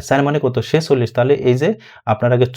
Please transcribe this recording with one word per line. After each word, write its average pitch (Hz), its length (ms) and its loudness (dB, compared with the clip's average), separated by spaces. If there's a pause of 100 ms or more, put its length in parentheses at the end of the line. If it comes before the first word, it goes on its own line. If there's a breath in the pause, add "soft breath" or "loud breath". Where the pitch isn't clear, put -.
চার 139 200 2
মানে 147 180 0
কত, 123 100 -4 (140)
ছেচল্লিশ, 143 460 0
তাহলে 127 180 2 (160)
এই 123 120 4
যে 165 80 2 (420 loud breath)
আপনার 120 240 0
আগে 123 220 2